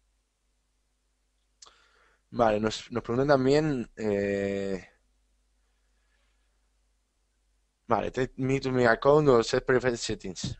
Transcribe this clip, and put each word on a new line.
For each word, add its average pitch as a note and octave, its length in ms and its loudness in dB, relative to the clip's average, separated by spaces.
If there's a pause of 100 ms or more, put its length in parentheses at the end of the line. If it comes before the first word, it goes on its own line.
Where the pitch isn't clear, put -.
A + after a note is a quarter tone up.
(2250)
Vale, A2+ 280 2
nos, A2 320 -4
nos A#2 120 -4
preguntan C3 260 -2
también, C#3 680 2
eh, G2 880 -4 (3000)
vale, G2+ 240 0
take B2+ 260 -6
me C3 220 -2
to C3+ 120 -4
my B2+ 140 2
account C#3+ 440 4
o A#2 140 4
set B2+ 220 -2
preferred B2 320 0
settings. G2+ 640 -8